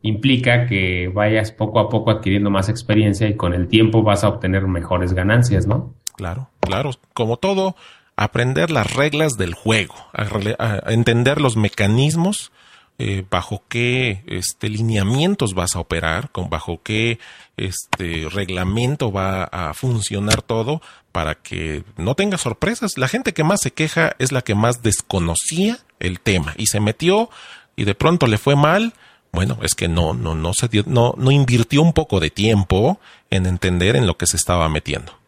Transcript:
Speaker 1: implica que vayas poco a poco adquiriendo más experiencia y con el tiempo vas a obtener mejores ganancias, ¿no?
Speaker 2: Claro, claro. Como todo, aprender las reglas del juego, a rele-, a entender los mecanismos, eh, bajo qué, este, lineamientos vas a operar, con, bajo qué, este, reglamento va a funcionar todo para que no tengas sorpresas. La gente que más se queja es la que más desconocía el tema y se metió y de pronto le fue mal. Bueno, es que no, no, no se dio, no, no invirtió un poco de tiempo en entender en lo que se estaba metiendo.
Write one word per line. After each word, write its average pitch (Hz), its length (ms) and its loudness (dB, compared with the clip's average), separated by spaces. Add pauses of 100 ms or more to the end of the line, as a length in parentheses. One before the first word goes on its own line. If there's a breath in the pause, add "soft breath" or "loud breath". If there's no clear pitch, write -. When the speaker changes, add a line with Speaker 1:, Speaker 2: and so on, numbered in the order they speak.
Speaker 1:
implica 120 640 2
que 92 440 0
vayas 104 400 0
poco 107 280 0
a 104 100 2
poco 113 220 0
adquiriendo 101 400 0
más 98 180 2
experiencia 107 580 2
y 101 80 0
con 87 200 -2
el 87 120 -2
tiempo 110 360 4
vas 104 200 2
a 104 60 4
obtener 95 380 -2
mejores 90 460 -2
ganancias, 101 520 2
¿no? - 300 -2 (200)
Speaker 2:
Claro, 95 340 -10 (100)
claro. 127 320 -2 (220)
Como 117 240 -2
todo, 190 380 -2 (400 loud breath)
aprender 131 540 0
las 120 260 0
reglas 147 380 2
del 90 220 -2
juego, 110 400 0 (180)
a 107 120 -4
rele-, 104 340 -2
a 110 340 -2
entender 120 480 2
los 123 160 2
mecanismos, 131 960 2 (460 soft breath)
eh, 98 320 -4
bajo 95 380 -4
qué, 120 580 -2
este, 101 440 -6
lineamientos 113 840 0
vas 90 220 -2
a 90 40 -4
operar, 82 520 -2
con, 92 180 -6
bajo 85 320 -6
qué, 110 380 -2 (380 loud breath)
este, 85 760 -6
reglamento 101 800 -2
va 95 320 -2
a 82 300 -8
funcionar 107 680 -2
todo 117 400 -4 (300 loud breath)
para 78 240 -4
que 80 480 -8 (140)
no 98 180 -4
tengas 196 240 -2
sorpresas. 190 580 -4
La 127 120 0
gente 233 240 -4
que 160 100 -2
más 190 160 0
se - 120 -4
queja 160 460 -2
es 131 140 -2
la 131 100 -2
que 104 140 -2
más 120 260 0
desconocía 113 1000 -2 (200)
el 90 220 -6
tema 85 360 0
y 107 100 -2
se 104 120 -2
metió 175 500 0 (460 loud breath)
y - 80 -4
de 101 120 0
pronto 165 320 2
le 107 100 2
fue 139 180 2
mal. 180 380 4 (400 soft breath)
Bueno, 90 280 0
es - 140 -2
que 90 140 -2
no, 82 240 2
no, 82 200 -4
no 80 200 -2
se 120 160 -2
dio, 104 180 2
no, 120 300 2
no 131 140 2
invirtió 131 500 4
un 165 100 6
poco 107 300 0
de 78 80 0
tiempo 104 720 2 (280 loud breath)
en 95 160 0
entender 90 520 2
en 123 100 2
lo 82 80 0
que - 100 -4
se - 120 -2
estaba 85 320 0
metiendo. 73 420 -6 (160)